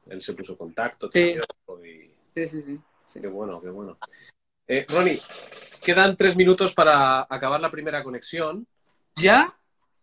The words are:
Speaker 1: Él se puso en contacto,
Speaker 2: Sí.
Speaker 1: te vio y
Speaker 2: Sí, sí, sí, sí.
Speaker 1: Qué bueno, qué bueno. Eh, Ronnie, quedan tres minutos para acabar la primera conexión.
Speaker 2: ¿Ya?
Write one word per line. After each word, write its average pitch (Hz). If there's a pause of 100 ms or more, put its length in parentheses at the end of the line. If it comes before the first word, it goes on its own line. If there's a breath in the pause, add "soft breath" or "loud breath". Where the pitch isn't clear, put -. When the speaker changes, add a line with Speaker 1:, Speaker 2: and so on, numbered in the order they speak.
(100)
Speaker 1:
Él 95
se 101
puso 92
en 90
contacto, 107
Speaker 2:
Sí. 92
Speaker 1:
te 175
vio 92
y 80 (240)
Speaker 2:
Sí, 165
sí, 156
sí, 143 (260)
sí. -
Speaker 1:
Qué 101
bueno, 95
qué 90
bueno. 98 (760 soft breath)
Eh, 131
Ronnie, 165 (640)
quedan 190
tres 185
minutos 185
para 139
acabar 135
la 160
primera 151
conexión. 160 (500)
Speaker 2:
¿Ya? 220 (460)